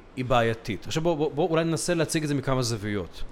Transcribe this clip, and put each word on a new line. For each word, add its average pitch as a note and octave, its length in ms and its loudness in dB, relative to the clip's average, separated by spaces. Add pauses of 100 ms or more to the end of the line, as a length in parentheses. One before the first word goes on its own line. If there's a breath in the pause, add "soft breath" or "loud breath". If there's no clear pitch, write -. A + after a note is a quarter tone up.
(160)
היא B2+ 100 -4
בעייתית. A#2 600 0
עכשיו D#3+ 160 -2
בוא, E3+ 120 4
בוא, D3 160 0
בוא D#3+ 180 0
אולי E3 140 2
ננסה E3 300 0
להציג D#3 300 0
את D3 40 -2
זה C#3+ 80 2
מכמה C3 260 0
זוויות. G#2 680 -2